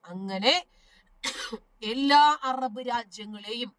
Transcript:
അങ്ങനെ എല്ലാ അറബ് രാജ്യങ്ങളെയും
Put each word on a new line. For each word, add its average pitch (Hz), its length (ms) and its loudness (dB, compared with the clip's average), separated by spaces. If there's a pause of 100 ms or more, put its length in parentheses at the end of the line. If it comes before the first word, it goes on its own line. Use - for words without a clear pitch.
അങ്ങനെ 196 600 -2 (1160)
എല്ലാ 285 600 6
അറബ് 254 380 -4
രാജ്യങ്ങളെയും 220 960 -8